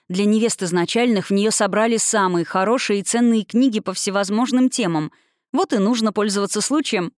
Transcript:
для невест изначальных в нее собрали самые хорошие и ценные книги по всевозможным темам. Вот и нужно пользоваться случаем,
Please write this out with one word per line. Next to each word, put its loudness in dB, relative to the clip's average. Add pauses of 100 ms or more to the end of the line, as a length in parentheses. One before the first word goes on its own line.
для 0
невест 2
изначальных 0
в 0
нее 2
собрали 0
самые 0
хорошие 0
и -4
ценные 2
книги 2
по -8
всевозможным 0
темам. -2 (400)
Вот -2
и 0
нужно 0
пользоваться -2
случаем, -2